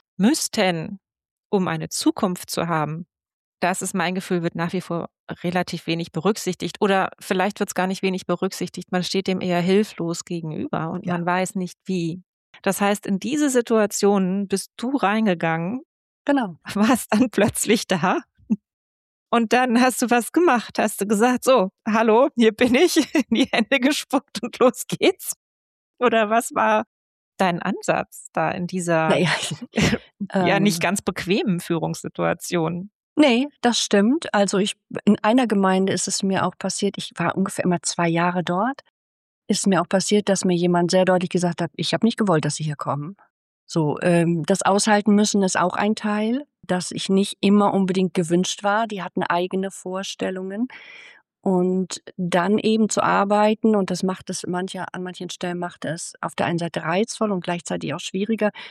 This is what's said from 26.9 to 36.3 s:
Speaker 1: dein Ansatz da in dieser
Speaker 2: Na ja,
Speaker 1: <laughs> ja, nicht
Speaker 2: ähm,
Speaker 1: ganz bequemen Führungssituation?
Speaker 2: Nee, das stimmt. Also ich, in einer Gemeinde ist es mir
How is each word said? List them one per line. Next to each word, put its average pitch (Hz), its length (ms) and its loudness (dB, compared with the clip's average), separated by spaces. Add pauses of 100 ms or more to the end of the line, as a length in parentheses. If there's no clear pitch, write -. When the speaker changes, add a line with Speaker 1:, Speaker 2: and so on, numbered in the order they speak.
Speaker 1:
dein 175 240 0
Ansatz - 720 -4
da 160 180 0
in 180 160 -6
dieser 170 440 0
Speaker 2:
Na 139 80 2
ja, 160 120 2 (420)
Speaker 1:
<laughs> - 280 0 (400)
ja, 180 200 2
nicht 196 200 0
Speaker 2:
ähm, - 0 -
Speaker 1:
ganz 185 220 -2
bequemen 190 580 -2
Führungssituation? 170 1300 -4 (280)
Speaker 2:
Nee, 277 300 4 (140)
das 240 180 2
stimmt. 220 540 2
Also 202 240 2
ich, 208 180 0 (280)
in 208 180 4
einer 240 240 4
Gemeinde 190 460 2
ist 180 140 -2
es - 160 -4
mir 190 220 0